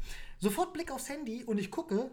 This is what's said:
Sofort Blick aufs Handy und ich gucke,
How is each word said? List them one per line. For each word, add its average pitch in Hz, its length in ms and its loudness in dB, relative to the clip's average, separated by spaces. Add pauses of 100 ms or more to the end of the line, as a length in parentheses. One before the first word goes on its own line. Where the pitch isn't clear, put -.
(380)
Sofort 285 340 4
Blick 320 200 -2
aufs - 160 -4
Handy 254 340 -4
und 214 160 2
ich 196 120 0
gucke, 254 420 0